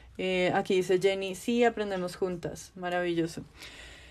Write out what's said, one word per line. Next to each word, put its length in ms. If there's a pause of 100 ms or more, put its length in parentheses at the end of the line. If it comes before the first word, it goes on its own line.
(180)
eh, 380
aquí 200
dice 240
Jenny, 360
"Sí, 280
aprendemos 520
juntas". 600
Maravilloso. 680 (680)